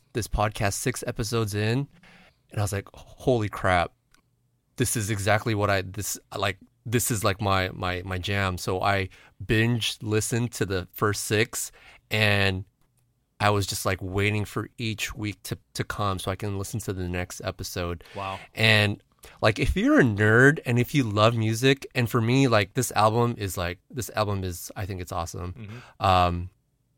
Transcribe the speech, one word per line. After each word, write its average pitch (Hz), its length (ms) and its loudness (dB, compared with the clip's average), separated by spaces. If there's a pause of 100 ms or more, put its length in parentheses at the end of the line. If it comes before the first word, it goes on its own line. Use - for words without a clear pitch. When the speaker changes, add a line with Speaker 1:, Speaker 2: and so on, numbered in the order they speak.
(140)
Speaker 1:
this 113 140 -4
podcast 104 460 0
six - 320 -4
episodes 113 480 -2
in, 110 340 0 (640)
and - 80 -4
I - 20 0
was 104 100 0
like, 98 220 -6
"Holy - 560 -2
crap. 90 420 0 (840)
This - 180 -2
is 104 140 -4
exactly 107 460 0
what 101 140 0
I, 98 120 2
this, 95 360 -8 (200)
like, 98 200 -2 (280)
this 117 260 0
is, 101 120 -2
like, 98 180 0
my, 95 320 2
my, 90 320 -4
my 92 120 -6
jam." 95 400 -2
So 92 240 -4
I 98 280 0 (360)
binge 113 560 2
listened 113 520 -2
to - 120 -4
the 90 280 -4
first 104 320 -2
six, - 460 -2 (400)
and 101 520 2 (760)
I 104 100 4
was 101 180 2
just, - 180 -6
like, 95 160 0
waiting 101 440 -2
for - 320 -8
each 110 380 -6
week 104 280 -8
to, - 140 -8 (160)
to - 100 -6
come 98 360 -4
so 101 120 -6
I 92 40 -6
can 101 220 -6
listen 101 240 -8
to 104 120 -6
the 92 160 -4
next 90 340 -6
episode. 87 600 -6 (120)
Speaker 2:
Wow. 95 240 -8 (140)
Speaker 1:
And, 107 480 4 (400)
like, 110 160 4
if - 180 2
you're 269 240 6
a 196 40 8
nerd 113 640 6
and 120 120 2
if 123 160 0
you 143 100 2
love 107 320 4
music, 113 600 0
and 123 140 0
for 123 120 2
me, 131 260 4
like, 104 280 2
this 127 160 -2
album 113 460 2
is, 101 200 -6
like, 90 220 -4 (100)
this 139 260 -10
album 101 280 0
is, 87 320 -8
I 101 100 -8
think 92 160 -8
it's 87 100 -12
awesome. 90 460 -8
Speaker 2:
Mm-hmm. 113 480 -10
Speaker 1:
Um, 90 440 4 (480)